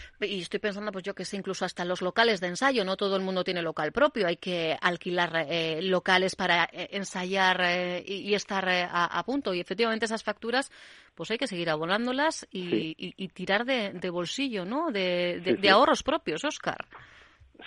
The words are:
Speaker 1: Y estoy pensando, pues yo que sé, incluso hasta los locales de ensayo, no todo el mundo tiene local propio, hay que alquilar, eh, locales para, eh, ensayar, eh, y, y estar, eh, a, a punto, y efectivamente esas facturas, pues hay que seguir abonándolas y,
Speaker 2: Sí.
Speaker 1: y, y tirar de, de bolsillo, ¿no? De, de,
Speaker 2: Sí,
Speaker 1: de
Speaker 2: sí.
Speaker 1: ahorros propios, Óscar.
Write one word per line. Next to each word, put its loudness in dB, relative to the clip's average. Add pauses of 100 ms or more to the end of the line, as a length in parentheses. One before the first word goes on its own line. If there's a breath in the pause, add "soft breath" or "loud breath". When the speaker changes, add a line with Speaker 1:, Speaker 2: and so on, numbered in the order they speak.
(180 loud breath)
Speaker 1:
Y -4
estoy -6
pensando, -6
pues -8
yo -6
que -10
sé, -8
incluso -4
hasta -4
los -2
locales 4
de -4
ensayo, 0
no 0
todo 0
el 0
mundo 0
tiene -2
local -2
propio, 4
hay 2
que -2
alquilar, 2
eh, 0
locales 4
para, 4
eh, -10
ensayar, 0
eh, 0
y, -6
y 2
estar, -2
eh, 2
a, 0
a -2
punto, -2
y -2
efectivamente 0
esas -4
facturas, -2 (420 loud breath)
pues -8
hay -2
que -2
seguir -4
abonándolas 0
y, -6
Speaker 2:
Sí. 0
Speaker 1:
y, -10
y -6
tirar 0
de, -2
de -6
bolsillo, -4
¿no? -2
De, 0
de, 2
Speaker 2:
Sí, 4
Speaker 1:
de -4
Speaker 2:
sí. 4
Speaker 1:
ahorros 8
propios, -2
Óscar. -6 (800 loud breath)